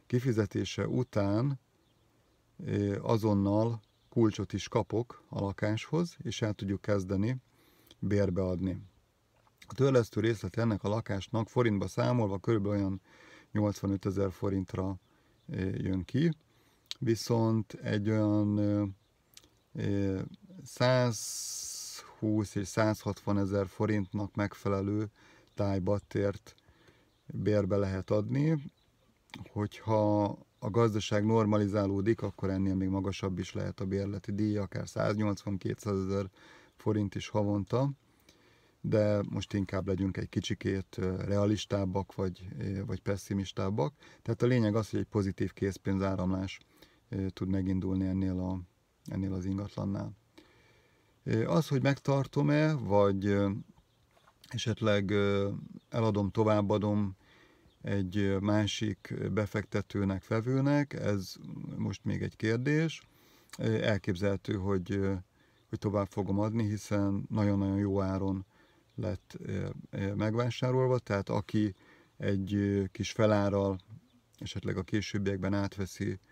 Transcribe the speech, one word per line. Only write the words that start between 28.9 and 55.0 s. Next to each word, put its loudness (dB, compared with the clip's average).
Hogyha 2
a -6
gazdaság 2
normalizálódik, 2
akkor -4
ennél 2
még 0
magasabb -2
is -6
lehet -6
a -4
bérleti -4
díj, 0
akár -6
száznyolcvan-kétszázezer -2
forint 0
is -8
havonta, 0
de 2
most -6
inkább -2
legyünk 0
egy -4
kicsikét, -4
ö, -2
realistábbak, 0
vagy, -4
ö, -4
vagy -6
pessimistábbak. -2
Tehát -4
a 6
lényeg 4
az, -2
hogy -2
egy -4
pozitív 0
készpénzáramlás, -2
ö, -2
tud -6
megindulni 0
ennél 0
a, -4
ennél -4
az -4
ingatlannál. -4
Ö, 0
az, 2
hogy 0
megtartom-e, 2
vagy, 4
ö, 2
esetleg, 0